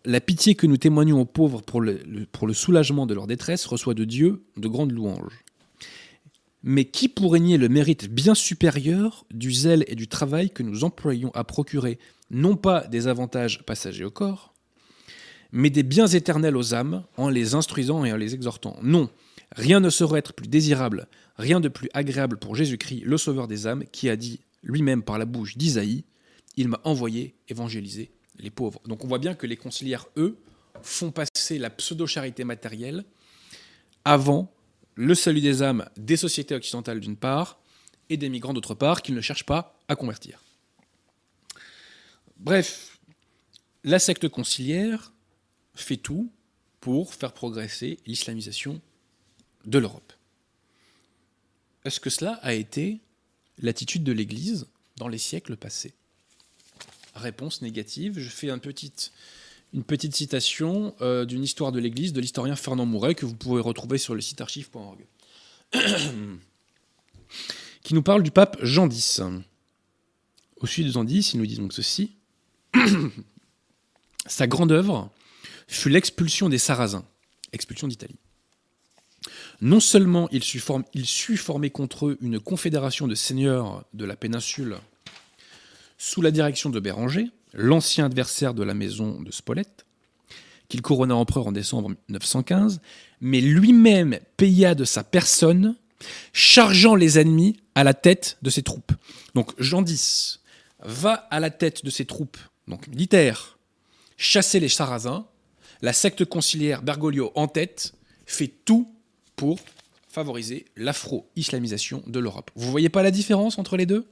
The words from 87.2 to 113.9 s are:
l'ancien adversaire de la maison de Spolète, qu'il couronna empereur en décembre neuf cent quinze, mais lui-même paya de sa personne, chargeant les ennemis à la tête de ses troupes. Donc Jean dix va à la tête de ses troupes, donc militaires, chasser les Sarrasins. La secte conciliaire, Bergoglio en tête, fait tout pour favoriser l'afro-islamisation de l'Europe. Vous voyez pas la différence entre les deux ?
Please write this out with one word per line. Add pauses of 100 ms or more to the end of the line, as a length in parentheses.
l'ancien
adversaire
de
la
maison
de
Spolète, (840)
qu'il
couronna
empereur
en
décembre (160)
neuf
cent
quinze, (400)
mais
lui-même (180)
paya
de
sa
personne, (580)
chargeant
les
ennemis (180)
à
la
tête
de
ses
troupes. (420)
Donc
Jean
dix (400)
va
à
la
tête
de
ses
troupes, (320)
donc
militaires, (600)
chasser
les
Sarrasins. (540)
La
secte
conciliaire,
Bergoglio
en
tête, (320)
fait
tout (460)
pour (500)
favoriser (100)
l'afro-islamisation
de
l'Europe.
Vous
voyez
pas
la
différence
entre
les
deux ?